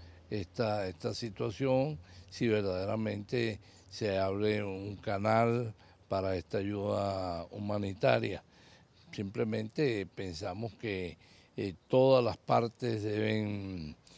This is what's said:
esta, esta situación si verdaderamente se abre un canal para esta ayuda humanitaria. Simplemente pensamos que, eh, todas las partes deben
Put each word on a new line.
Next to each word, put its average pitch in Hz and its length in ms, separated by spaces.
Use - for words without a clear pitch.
esta, 104 580
esta 101 260
situación 131 840
si - 180
verdaderamente 107 1120
se 98 300
abre 104 460
un 98 320
canal 110 800
para 95 260
esta 90 240
ayuda 98 920
humanitaria. 104 920
Simplemente 110 920
pensamos 95 680
que, 92 440
eh, 98 180
todas 131 360
las 104 120
partes 117 640
deben 104 920